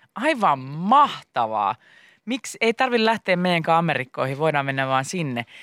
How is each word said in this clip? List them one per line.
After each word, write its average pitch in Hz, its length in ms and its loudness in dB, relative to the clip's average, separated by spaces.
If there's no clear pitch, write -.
Aivan 208 440 2
mahtavaa. 131 1160 0
Miksi - 360 -8
ei 226 120 2
tarvi 240 320 0
lähteä 220 300 2
meidän 175 280 0
kanssa 165 140 4
Amerikkoihin, 135 600 -2
voidaan 147 280 0
mennä 135 220 -2
vaan 131 180 0
sinne. 135 400 -6